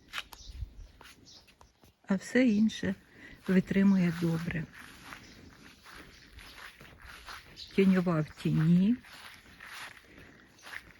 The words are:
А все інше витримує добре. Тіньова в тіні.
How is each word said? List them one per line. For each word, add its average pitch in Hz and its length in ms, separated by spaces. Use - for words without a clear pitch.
А 196 60
все 247 340
інше 208 460
витримує 190 720
добре. 165 440
Тіньова 185 460
в - 220
тіні. 170 540